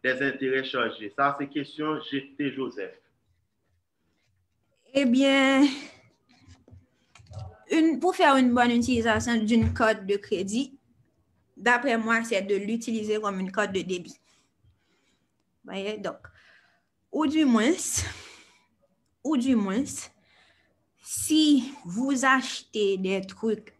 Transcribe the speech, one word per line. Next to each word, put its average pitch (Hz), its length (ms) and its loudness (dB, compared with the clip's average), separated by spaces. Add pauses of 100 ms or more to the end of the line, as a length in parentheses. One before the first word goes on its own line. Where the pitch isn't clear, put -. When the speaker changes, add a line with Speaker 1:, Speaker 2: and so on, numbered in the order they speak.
Speaker 1:
des 131 200 -2
intérêts 131 420 -2
chargés. 113 500 -6
Ça, 139 240 0
c'est 139 80 -6
question 151 540 -6 (100)
G 139 280 -8
T 139 140 -4
Joseph. 113 460 -8 (2000)
Speaker 2:
Eh 277 100 4
bien, 269 640 6 (2000)
une, 320 300 4
pour 359 160 0
faire 294 200 6
une 247 180 4
bonne 240 160 4
utilisation 233 680 0
d'une 220 380 2
carte 208 320 0
de 202 100 0
crédit, 202 600 -4 (760)
d'après 240 440 0
moi, 226 260 0
c'est 226 160 -2
de 202 160 -2
l'utiliser 214 640 -4
comme 196 200 -4
une 190 120 -6
carte 202 200 -2
de 190 100 -2
débit. 180 340 -8 (1500)
Voyez, 196 340 -8
donc, - 280 -12 (840)
ou - 140 -2
du 311 180 2
moins, 233 280 4 (1500)
ou 302 120 0
du 254 180 2
moins, 208 300 0 (1160)
si 294 720 2 (100)
vous 247 400 -2
achetez 233 720 0
des 190 300 -2
trucs - 540 -6